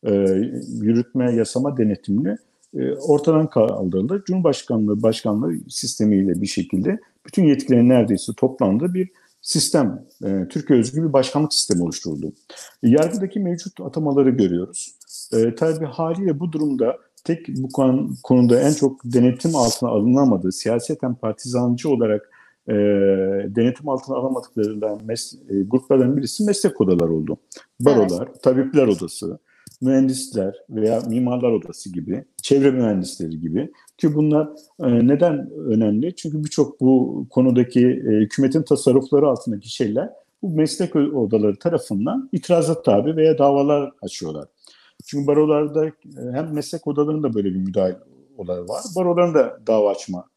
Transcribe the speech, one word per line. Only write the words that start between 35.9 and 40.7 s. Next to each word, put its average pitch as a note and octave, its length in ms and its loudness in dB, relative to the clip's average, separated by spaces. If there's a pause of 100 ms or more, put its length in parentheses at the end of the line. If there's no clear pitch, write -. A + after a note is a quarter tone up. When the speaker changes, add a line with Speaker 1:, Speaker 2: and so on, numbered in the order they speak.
Speaker 1:
Çünkü D3+ 280 -6
birçok - 380 -2
bu C3 480 2
konudaki, B2 580 4
e, B2+ 220 0
hükümetin B2+ 540 2
tasarrufları C#3 640 2
altındaki A2+ 420 -4
şeyler B2 400 -4 (320)
bu G3 80 -6
meslek D#3 460 -2